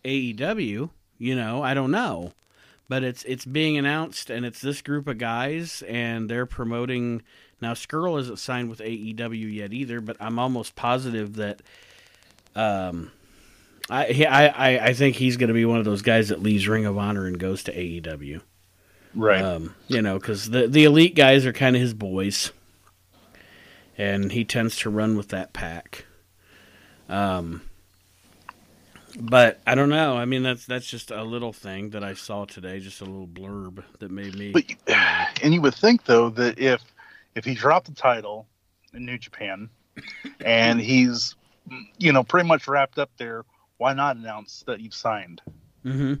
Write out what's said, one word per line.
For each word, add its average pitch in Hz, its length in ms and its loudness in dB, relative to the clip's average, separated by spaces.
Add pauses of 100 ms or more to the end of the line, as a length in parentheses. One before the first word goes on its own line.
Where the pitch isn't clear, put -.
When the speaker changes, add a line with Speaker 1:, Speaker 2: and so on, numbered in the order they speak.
Speaker 1:
A 131 80 -4
E 123 200 -2
W, 143 560 -4 (280)
you 127 180 -2
know, 120 280 -4
I 131 100 -2
don't 135 180 0
know. 131 420 -4 (560)
But 131 140 -2
it's, 123 220 -6
it's 127 180 -8
being 151 340 0
announced, 151 520 -4
and 120 160 -6
it's 117 160 -12
this 143 200 -6
group 143 260 -6
of 120 100 -6
guys, 131 720 -6
and 117 420 -4
they're 120 160 -2
promoting. 120 760 -4 (380)
Now, 117 140 -6
Scurll 160 480 -4
isn't 120 180 -10
signed 123 300 -6
with 113 120 -14
A 110 80 -8
E 110 240 -8
W 113 340 -6
yet 104 260 -8
either, 120 260 -6
but 110 200 -10
I'm 113 200 -6
almost 123 360 -4
positive 120 600 -4
that, 104 240 -6 (920)
um, 95 560 -2 (760)
I, 131 160 -2
he, 131 200 4
I, 147 220 8
I, 127 400 2
I 127 60 4
think 131 220 4
he's 123 220 2
gonna 117 160 4
be 117 120 4
one 117 140 4
of 107 60 0
those 101 180 0
guys 113 260 4
that 90 120 -4
leaves 104 260 2
Ring 110 180 2
of 101 120 -2
Honor 101 280 -2
and 90 140 -4
goes 95 240 -4
to 87 140 -8
A 90 40 -6
E 85 180 -8
W. 76 420 -10 (760)
Speaker 2:
Right. 104 260 4
Speaker 1:
Um, 85 340 -4 (120)
you 120 160 2
know, 95 160 0
'cause 107 320 -6
the, 123 160 4
the 151 160 8
Elite 151 320 8
guys 135 300 8
are 120 80 0
kinda 127 260 4
his 120 140 0
boys, 101 580 -4 (1500)
and 98 340 -2
he 113 140 -2
tends 113 340 -2
to 110 100 -4
run 107 280 0
with 101 120 -6
that 92 220 -8
pack. - 540 -12 (1040)
Um, 90 520 -4 (1600)
but 117 460 6
I 123 80 2
don't 143 160 4
know. 151 260 2
I 120 100 -2
mean, 127 180 -2
that's, 127 240 -4
that's 123 180 -6
just - 240 -14
a 110 140 -8
little 117 300 -8
thing 101 380 -12
that 104 120 -8
I 98 100 -8
saw 101 320 -10
today, 95 340 -14
just 95 220 -16
a 98 40 -14
little 95 220 -12
blurb 95 560 -14 (140)
that 98 140 -14
made 98 240 -10
me 101 160 -10
Speaker 2:
But - 180 0
you, - 60 -12 (120)
<sighs> - 60 0 (500)
and 151 120 6
you 170 60 2
would 135 120 4
think, 233 320 4
though, 117 260 6
that 120 280 -2
if, 127 220 2 (520)
if 113 100 -8
he 131 120 -4
dropped 156 320 2
the 151 80 -16
title 110 500 -2 (480)
in 123 120 -12
New 123 120 -8
Japan, 104 540 -10 (720)
and 117 340 4
he's, 123 560 2 (640)
you 165 140 4
know, 135 120 6
pretty 175 240 2
much 160 200 2
wrapped 139 320 0
up 139 180 -2
there, 113 260 -10 (340)
why 131 160 2
not 139 240 0
announce 107 500 -14
that 113 140 -6
you've 110 120 -16
signed? 98 480 -6 (420)
Speaker 1:
Mm-hmm. 135 360 -2